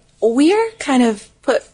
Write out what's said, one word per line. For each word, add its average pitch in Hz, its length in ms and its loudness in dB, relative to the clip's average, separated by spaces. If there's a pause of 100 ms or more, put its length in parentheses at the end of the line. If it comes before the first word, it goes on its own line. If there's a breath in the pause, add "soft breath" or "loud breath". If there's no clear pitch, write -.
(220)
we're 311 520 0
kind 262 280 -2
of 226 260 -2 (140)
put - 220 -2 (100)